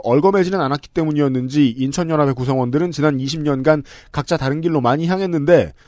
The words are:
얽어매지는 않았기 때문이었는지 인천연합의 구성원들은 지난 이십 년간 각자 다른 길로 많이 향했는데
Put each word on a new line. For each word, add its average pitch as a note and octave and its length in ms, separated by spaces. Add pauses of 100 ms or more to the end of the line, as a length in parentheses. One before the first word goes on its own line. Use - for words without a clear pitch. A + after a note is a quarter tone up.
얽어매지는 F3+ 560
않았기 C#3 300
때문이었는지 C#3+ 800
인천연합의 C#3 680
구성원들은 C3 560
지난 C#3+ 280
이십 C#3 220
년간 D3 420 (280)
각자 D3+ 260
다른 C3+ 240
길로 D#3+ 200
많이 C#3+ 260
향했는데 E3+ 640 (140)